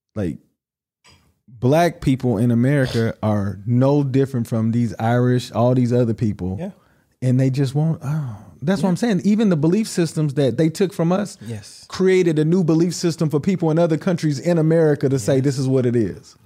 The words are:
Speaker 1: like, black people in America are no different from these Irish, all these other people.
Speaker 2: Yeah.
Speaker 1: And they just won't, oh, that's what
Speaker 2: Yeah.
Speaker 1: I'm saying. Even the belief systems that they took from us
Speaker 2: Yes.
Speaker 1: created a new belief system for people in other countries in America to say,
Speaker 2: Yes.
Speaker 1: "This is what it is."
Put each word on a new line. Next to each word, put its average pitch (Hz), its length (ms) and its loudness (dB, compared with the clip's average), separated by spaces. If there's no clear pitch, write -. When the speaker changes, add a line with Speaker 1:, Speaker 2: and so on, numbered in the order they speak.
Speaker 1:
like, 90 240 -6
black 143 520 0
people 123 380 0
in 123 120 2
America 123 720 0
are 101 440 -2
no 135 360 2
different 135 440 -2
from 113 260 -2
these 120 260 -2
Irish, 123 540 0
all 120 220 2
these 123 180 2
other 120 220 2
people. 98 440 -4
Speaker 2:
Yeah. 185 120 -8
Speaker 1:
And 127 180 2
they 135 120 2
just 131 260 -2
won't, 156 260 -2
oh, 139 340 -6
that's 190 200 -2
what 196 60 2
Speaker 2:
Yeah. - 20 2
Speaker 1:
I'm 175 60 0
saying. 220 280 0
Even 208 240 2
the 175 80 2
belief 175 300 2
systems 156 480 -2
that 131 220 0
they 160 120 2
took 180 240 -2
from 170 200 0
us 202 280 -4
Speaker 2:
Yes. 104 480 -14
Speaker 1:
created 185 520 2
a 151 40 2
new 175 200 2
belief 165 300 2
system 160 360 -2
for 147 80 0
people 170 320 0
in 156 80 2
other 165 180 2
countries 151 440 -2
in 170 180 0
America 156 500 2
to 131 120 0
say, 135 160 0
Speaker 2:
Yes. 131 80 2
Speaker 1:
"This 135 160 -2
is 131 80 -2
what 131 180 0
it 120 80 0
is." 101 400 -4